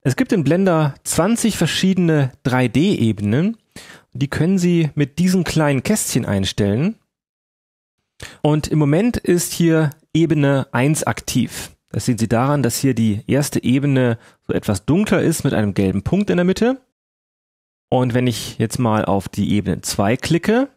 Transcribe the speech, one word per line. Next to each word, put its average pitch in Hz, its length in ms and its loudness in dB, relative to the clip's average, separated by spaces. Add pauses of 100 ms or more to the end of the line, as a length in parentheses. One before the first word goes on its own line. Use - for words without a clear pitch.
Es 131 160 0
gibt - 160 0
in 190 100 2
Blender 160 640 2
zwanzig 214 520 0
verschiedene 165 760 2 (100)
drei 127 240 2
D 143 300 2
Ebenen. 113 600 0 (540)
Die 139 160 -4
können 185 300 0
Sie 170 380 2
mit 147 240 -2
diesen 185 240 2
kleinen 143 400 0
Kästchen - 420 -2
einstellen. 104 720 0 (1400)
Und 151 260 0
im 156 100 0
Moment 156 380 2
ist - 360 0
hier 160 380 2 (220)
Ebene 147 600 2
eins 139 320 0
aktiv. - 680 -4 (200)
Das - 160 -6
sehen 120 120 0
Sie 113 100 -2
daran, 135 340 0
dass 120 160 -2
hier 135 160 0
die 110 320 0
erste 139 360 -2
Ebene 131 560 0 (280)
so - 60 -4
etwas - 320 -2
dunkler 180 380 0
ist - 220 -2
mit 143 80 0
einem 104 220 -2
gelben 95 280 0
Punkt 202 280 -2
in 175 60 0
der 175 80 0
Mitte. 233 360 0 (1080)
Und 127 260 0
wenn 127 120 2
ich - 320 -6
jetzt 113 200 -4
mal 107 260 0
auf 98 240 -2
die - 240 -2
Ebene 95 300 -2
zwei 107 340 0
klicke 220 600 0